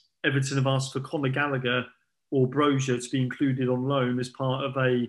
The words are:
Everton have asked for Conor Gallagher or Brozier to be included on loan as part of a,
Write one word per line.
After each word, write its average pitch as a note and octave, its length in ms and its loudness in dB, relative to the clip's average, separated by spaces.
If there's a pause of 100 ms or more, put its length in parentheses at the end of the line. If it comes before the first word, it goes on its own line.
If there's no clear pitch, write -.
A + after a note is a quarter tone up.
(240)
Everton C#3 320 0
have C3 100 2
asked C3+ 260 0
for - 80 -4
Conor C#3 280 -4
Gallagher B2+ 560 -2 (480)
or C3 160 4
Brozier C3+ 540 2
to - 80 -10
be C3+ 120 0
included B2+ 460 0
on B2+ 180 0
loan B2+ 320 0
as B2+ 100 -4
part C3+ 360 -2
of C3+ 120 -6
a, B2+ 320 2